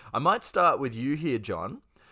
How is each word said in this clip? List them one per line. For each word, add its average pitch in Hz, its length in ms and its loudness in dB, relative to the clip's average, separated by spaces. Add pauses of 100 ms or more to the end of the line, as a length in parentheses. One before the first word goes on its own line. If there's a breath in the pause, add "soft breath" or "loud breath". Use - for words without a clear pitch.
(120 loud breath)
I - 60 -2
might 175 260 2
start 170 340 4
with 127 160 -4
you 135 220 -2
here, 151 220 -2
John. 101 440 -6 (300 soft breath)